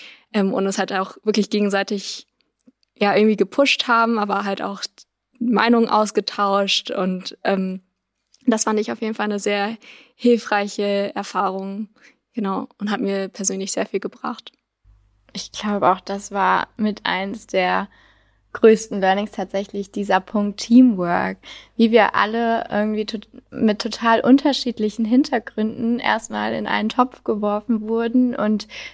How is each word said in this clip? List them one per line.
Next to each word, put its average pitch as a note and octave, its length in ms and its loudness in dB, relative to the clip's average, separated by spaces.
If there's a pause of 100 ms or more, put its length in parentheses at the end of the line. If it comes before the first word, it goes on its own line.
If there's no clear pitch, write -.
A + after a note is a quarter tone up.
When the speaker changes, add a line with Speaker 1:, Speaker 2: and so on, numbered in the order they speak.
(340)
Speaker 1:
ähm, G3 200 2
und F#3+ 120 0
es G3 140 -2
halt F#3+ 140 -4
auch F#3+ 300 -6
wirklich G#3+ 280 0
gegenseitig, G3 720 -2 (760)
ja, G3+ 140 4
irgendwie G#3+ 200 4
gepusht - 520 0
haben, A#3 320 2
aber G3+ 260 -2
halt G3 160 -4
auch G3 200 -8 (580)
Meinungen A#3 500 4
ausgetauscht G3+ 1040 0
und, F#3 520 -4
ähm, F#3+ 380 -2 (640)
das A3 180 2
fand G#3+ 160 2
ich A3 120 -2
auf A3+ 100 -8
jeden A3 140 -4
Fall G#3+ 100 -4
eine G#3 140 -2
sehr G3+ 380 -2 (380)
hilfreiche G3+ 1000 0
Erfahrung, G3 760 -6 (440)
genau, G3 340 -4 (120)
und G#3 120 -4
hat G#3 100 -2
mir G3 260 -2
persönlich F#3+ 440 -4
sehr F#3+ 160 -2
viel G3 120 -4
gebracht. - 520 -10 (800)
Speaker 2:
Ich - 180 -12
glaube G#3 400 0
auch, F#3+ 80 0
das G3 320 -10
war F#3 360 0 (100)
mit G#3+ 280 -4
eins G3 420 -4
der F#3 400 0 (640)
größten A3 460 4
Learnings F#3+ 320 0
tatsächlich G3+ 600 -8
dieser G3+ 280 0
Punkt G3+ 400 -4
Teamwork, F#3+ 800 4 (400)
wie A3+ 140 4
wir A3 240 6
alle A3+ 540 0
irgendwie G#3+ 360 -2
tot-, G#3+ 240 -10 (200)
mit G#3 300 0
total A3+ 420 0
unterschiedlichen A#3 840 2
Hintergründen A3+ 920 0
erstmal G#3+ 540 -2
in G#3 140 -4
einen G#3 220 -2
Topf B3+ 340 -2
geworfen G#3 640 -2
wurden A#3 480 0
und G#3+ 320 -2 (260)